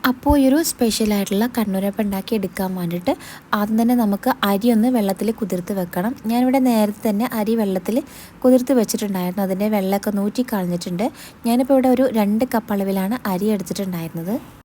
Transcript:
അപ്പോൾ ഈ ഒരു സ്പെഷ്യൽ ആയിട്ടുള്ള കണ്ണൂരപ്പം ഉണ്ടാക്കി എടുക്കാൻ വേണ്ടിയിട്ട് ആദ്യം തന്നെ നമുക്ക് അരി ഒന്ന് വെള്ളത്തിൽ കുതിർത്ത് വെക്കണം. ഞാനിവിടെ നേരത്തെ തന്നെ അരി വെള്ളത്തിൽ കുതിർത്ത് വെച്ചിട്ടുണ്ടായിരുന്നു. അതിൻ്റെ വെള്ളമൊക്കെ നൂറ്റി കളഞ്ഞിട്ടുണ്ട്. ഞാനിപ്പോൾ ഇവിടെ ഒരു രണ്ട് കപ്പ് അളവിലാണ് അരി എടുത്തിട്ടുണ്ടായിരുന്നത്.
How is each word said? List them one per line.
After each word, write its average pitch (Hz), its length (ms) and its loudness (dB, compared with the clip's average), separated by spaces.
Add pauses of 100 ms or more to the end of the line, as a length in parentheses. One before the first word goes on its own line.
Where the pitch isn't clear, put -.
അപ്പോൾ 285 300 2
ഈ 269 80 4
ഒരു 294 160 4
സ്പെഷ്യൽ 220 500 0
ആയിട്ടുള്ള 202 320 0 (120)
കണ്ണൂരപ്പം 202 460 -2
ഉണ്ടാക്കി 196 320 -4
എടുക്കാൻ 190 400 -4
വേണ്ടിയിട്ട് 175 380 -4 (400)
ആദ്യം 214 280 0
തന്നെ 240 140 4
നമുക്ക് 226 380 0 (100)
അരി 202 320 2
ഒന്ന് 220 120 4
വെള്ളത്തിൽ 214 440 0
കുതിർത്ത് 185 480 -6
വെക്കണം. 185 360 -4 (100)
ഞാനിവിടെ 254 340 2
നേരത്തെ 220 500 2
തന്നെ 208 200 0 (100)
അരി 214 220 0
വെള്ളത്തിൽ 196 420 0 (400)
കുതിർത്ത് 254 360 6
വെച്ചിട്ടുണ്ടായിരുന്നു. 196 680 -2
അതിൻ്റെ 190 220 -2
വെള്ളമൊക്കെ 202 500 0
നൂറ്റി 208 340 -2
കളഞ്ഞിട്ടുണ്ട്. 180 520 -2 (400)
ഞാനിപ്പോൾ 247 280 2
ഇവിടെ 262 220 4
ഒരു 254 120 2 (120)
രണ്ട് 214 340 2
കപ്പ് 220 200 -2
അളവിലാണ് 196 440 -2 (160)
അരി 196 240 0
എടുത്തിട്ടുണ്ടായിരുന്നത്. 175 800 -6 (300)